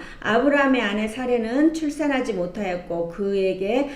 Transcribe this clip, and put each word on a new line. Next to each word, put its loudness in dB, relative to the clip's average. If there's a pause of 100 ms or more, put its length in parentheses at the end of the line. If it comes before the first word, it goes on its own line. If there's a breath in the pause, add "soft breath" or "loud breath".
(200 loud breath)
"아브라함의 4
아내 -2
사레는 2
출산하지 -2
못하였고 -4
그에게 0